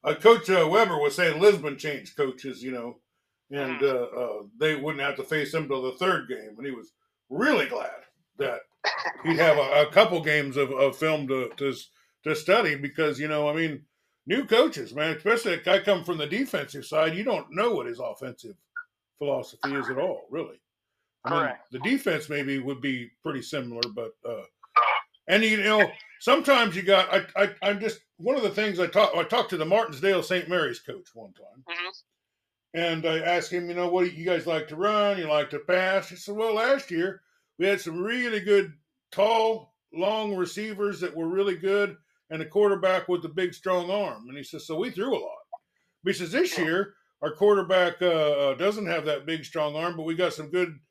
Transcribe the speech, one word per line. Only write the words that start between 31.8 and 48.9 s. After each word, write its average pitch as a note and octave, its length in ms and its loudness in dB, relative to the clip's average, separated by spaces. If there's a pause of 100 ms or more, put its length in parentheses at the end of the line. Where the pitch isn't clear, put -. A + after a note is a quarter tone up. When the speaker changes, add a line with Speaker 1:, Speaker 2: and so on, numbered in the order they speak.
Speaker 1:
And E3 320 -2
I D#3+ 120 0
asked E3+ 340 -2
him, F3 160 -6
you F3 60 -8
know, F3+ 140 -2
"What F3+ 160 2
do F3+ 60 -2
you E3 140 -12
guys F3 220 0
like D#3 220 -2
to D3+ 80 -12
run? G3+ 420 2
You D#3+ 100 -4
like D3+ 220 2
to D3 80 -6
pass?" F#3 500 0
He F3+ 80 -16
said, - 200 -12
"Well, A3 180 0
last B3+ 360 0
year F3+ 320 -4 (360)
we E3+ 80 0
had G3 140 2
some E3+ 220 -8
really A#3 380 -2
good, G3 320 2 (400)
tall, A3 640 2 (180)
long G#3 440 -2
receivers G3+ 640 -4
that F3 160 -6
were E3 120 -4
really F#3+ 280 0
good F#3+ 400 0 (340)
and D#3+ 120 -6
a D#3+ 60 -8
quarterback F#3 600 2
with F3 160 0
a E3 60 -8
big, F3 240 -2
strong F3+ 360 -2
arm." C#3 380 -4
And C3+ 80 -14
he C#3 80 -12
says, - 220 -14
"So D#3 100 -6
we A3+ 140 -2
threw A3+ 240 -2
a E3 60 -2
lot." - 180 -12 (640)
But F#3+ 100 2
he - 40 -6
says, E3+ 140 -6
"This E4+ 260 0
Speaker 2:
Yeah. D3+ 60 0
Speaker 1:
year F3+ 300 0 (280)
our D#3 120 -4
quarterback, F#3 680 4
uh, D3+ 480 4
uh, C3+ 40 0
doesn't G3+ 320 -2
have E3 200 -2